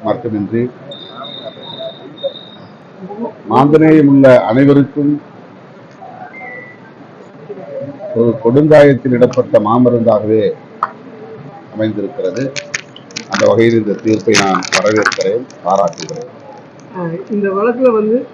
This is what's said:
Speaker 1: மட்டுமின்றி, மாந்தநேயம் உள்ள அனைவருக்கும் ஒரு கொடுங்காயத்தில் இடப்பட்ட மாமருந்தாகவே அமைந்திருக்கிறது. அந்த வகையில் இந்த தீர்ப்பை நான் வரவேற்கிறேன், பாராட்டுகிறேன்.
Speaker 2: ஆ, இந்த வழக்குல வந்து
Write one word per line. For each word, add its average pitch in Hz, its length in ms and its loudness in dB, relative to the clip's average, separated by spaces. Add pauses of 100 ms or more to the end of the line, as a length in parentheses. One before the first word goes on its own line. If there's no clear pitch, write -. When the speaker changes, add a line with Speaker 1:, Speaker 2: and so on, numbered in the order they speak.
Speaker 1:
மட்டுமின்றி, 107 680 -4 (2750)
மாந்தநேயம் 151 560 4
உள்ள 131 400 6
அனைவருக்கும் 143 760 2 (3000)
ஒரு 113 280 0
கொடுங்காயத்தில் 143 680 4
இடப்பட்ட 117 480 2
மாமருந்தாகவே 110 920 2 (1200)
அமைந்திருக்கிறது. 104 760 -6 (760)
அந்த 101 180 0
வகையில் 113 260 4
இந்த 107 200 0
தீர்ப்பை 110 400 -2 (100)
நான் 95 180 0 (160)
வரவேற்கிறேன், 107 680 -2 (180)
பாராட்டுகிறேன். 87 720 -4 (600)
Speaker 2:
ஆ, 185 40 -8 (300)
இந்த 202 180 -2
வழக்குல 233 420 0
வந்து 220 420 0